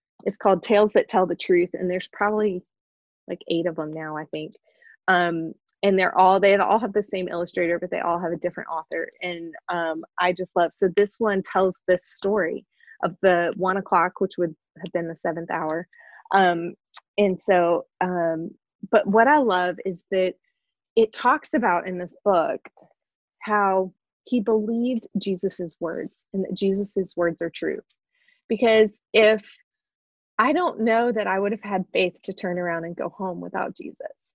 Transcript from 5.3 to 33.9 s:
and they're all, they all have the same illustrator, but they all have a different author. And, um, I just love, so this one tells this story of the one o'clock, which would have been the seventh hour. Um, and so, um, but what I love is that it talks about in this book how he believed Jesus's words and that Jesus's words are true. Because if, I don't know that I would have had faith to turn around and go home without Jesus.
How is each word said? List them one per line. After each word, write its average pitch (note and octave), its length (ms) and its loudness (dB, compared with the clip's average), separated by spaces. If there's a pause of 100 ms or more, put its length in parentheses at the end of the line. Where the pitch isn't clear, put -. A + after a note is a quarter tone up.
and G3 140 4
they're F#3 200 0
all, F#3 220 6
they G3 160 6
all G3+ 240 4
have G#3+ 120 -4
the G#3 100 0
same F#3 260 -6
illustrator, F3 500 -2
but F3+ 120 -8
they - 100 -4
all E3+ 180 -2
have F3 140 -4
a F3 40 -6
different F3 320 -8
author. E3 420 -8 (120)
And, E3+ 320 -10 (140)
um, E3 360 -4 (140)
I F3+ 140 2
just F3+ 240 -8
love, E3+ 180 0
so F#3+ 140 0
this G3+ 320 0
one G#3 200 0
tells F#3+ 460 0
this F3+ 180 2
story - 640 -4 (380)
of E3+ 180 -2
the E3+ 340 4
one F#3 220 -2
o'clock, F3+ 420 0
which F#3+ 160 -2
would E3+ 180 -2 (220)
have F3 160 -12
been E3+ 160 -4
the E3 60 -10
seventh E3 360 -6
hour. E3 380 -6 (440)
Um, F3 420 2 (420)
and F#3+ 240 2
so, F3 460 2 (140)
um, E3+ 500 -2 (400)
but - 160 4
what A3 220 6
I D4+ 100 6
love F3+ 480 0
is F3+ 240 -8
that F#3 240 0 (640)
it A3 160 4
talks - 420 0
about F#3+ 320 0
in F#3 100 -6
this F3+ 160 -10 (120)
book E3 360 2 (800)
how F#3+ 520 2 (320)
he B3 160 0
believed A3+ 680 -2 (100)
Jesus's F#3 640 -6
words - 540 -10
and F#3+ 120 -4
that F#3+ 100 -8
Jesus's G3 640 -2
words E3+ 240 -2
are E3 100 -6
true. - 300 -6 (680)
Because A3 420 4 (220)
if, G#3+ 320 4 (920)
I E3+ 140 4
don't E4+ 280 -2
know A#3 320 0
that G#3 160 -4
I F#3+ 100 -2
would G3+ 140 -2
have G#3 100 -10
had G3 300 -4
faith F#3 320 -2
to F#3+ 80 -8
turn F3+ 260 -6
around E3+ 260 -6
and F3 120 -10
go - 140 -6
home F3+ 300 -8
without F#3+ 360 -8
Jesus. - 480 -16 (100)